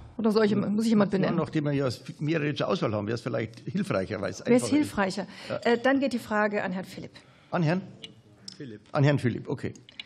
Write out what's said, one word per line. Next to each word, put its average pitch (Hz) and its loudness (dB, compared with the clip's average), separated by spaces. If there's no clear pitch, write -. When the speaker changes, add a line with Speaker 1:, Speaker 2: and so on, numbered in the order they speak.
Speaker 1:
Oder 220 2
soll 214 4
ich, 208 4
muss 208 0
ich 226 2
jemand 202 4
Speaker 2:
Ja, 190 2
Speaker 1:
benennen? - 2
Speaker 2:
nachdem 151 0
wir 147 0
ja 139 2
mehrere 151 0
zur - -2
Auswahl 139 0
haben, 104 -2
wäre 117 -2
es - -6
vielleicht 120 -4
hilfreicher, 104 -2
weil 98 -4
es - -10
Speaker 1:
Wer 240 6
ist 240 2
Speaker 2:
einfacher 294 2
ist. - 2
Speaker 1:
hilfreicher? 196 -2
Speaker 2:
Ja. - -4
Speaker 1:
Äh, 240 2
dann 269 2
geht 269 0
die 233 -2
Frage 214 0
an 190 -4
Herrn 190 -6
Philipp. - -14
Speaker 2:
An 156 0
Herrn? 165 2
Philipp. 117 -14
An 147 4
Herrn 143 6
Philipp, - -2
okay. - -6